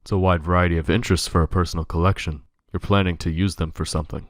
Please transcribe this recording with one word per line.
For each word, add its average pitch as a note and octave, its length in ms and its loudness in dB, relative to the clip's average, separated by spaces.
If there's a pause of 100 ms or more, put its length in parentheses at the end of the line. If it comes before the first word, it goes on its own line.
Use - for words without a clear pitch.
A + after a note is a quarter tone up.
It's - 100 -8
a G#2 60 2
wide F#2 240 4
variety F2 360 2
of D#2+ 100 -4
interests F#2 400 2
for F2 140 2
a D#2 60 2
personal E2+ 360 -2
collection. E2 580 -2 (300)
You're F2+ 80 -4
planning F#2+ 380 2
to - 120 -4
use F2 260 0
them D#2+ 160 -4
for - 120 -6
something. - 460 -6